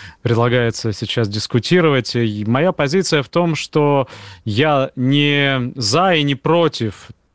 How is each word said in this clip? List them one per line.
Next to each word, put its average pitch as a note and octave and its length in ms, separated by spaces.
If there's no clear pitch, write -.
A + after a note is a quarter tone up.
предлагается A#2 720
сейчас A2 340
дискутировать. B2+ 880
И G#2+ 320
моя C#3 260
позиция D#3 500
в - 80
том, E3+ 240
что C#3+ 540
я C3+ 520
не C#3 800
за E3+ 420
и D3+ 60
не C#3+ 120
против D#3 760